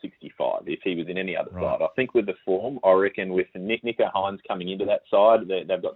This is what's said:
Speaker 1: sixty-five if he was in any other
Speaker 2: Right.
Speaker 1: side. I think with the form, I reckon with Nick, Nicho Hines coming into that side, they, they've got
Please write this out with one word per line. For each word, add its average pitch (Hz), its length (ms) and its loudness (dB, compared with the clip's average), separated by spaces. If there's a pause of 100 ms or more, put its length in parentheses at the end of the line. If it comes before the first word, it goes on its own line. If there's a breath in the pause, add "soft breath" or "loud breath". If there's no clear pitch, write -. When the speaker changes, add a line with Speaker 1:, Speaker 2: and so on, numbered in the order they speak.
Speaker 1:
sixty-five - 640 -6
if 78 160 -6
he 92 120 -2
was 82 120 -4
in 90 100 -6
any 92 180 -4
other - 160 -4
Speaker 2:
Right. 90 120 -6
Speaker 1:
side. 67 180 0
I 80 140 2
think 131 180 -2
with 113 120 2
the 95 100 -4 (100)
form, 107 380 -2
I 95 80 6
reckon 95 420 2
with 92 220 0
Nick, 104 280 -4
Nicho 110 300 0
Hines 98 340 -4
coming 92 220 -6
into 98 160 -4
that 101 240 0
side, 107 380 6
they, 92 160 -2
they've 90 180 -2
got 98 140 -6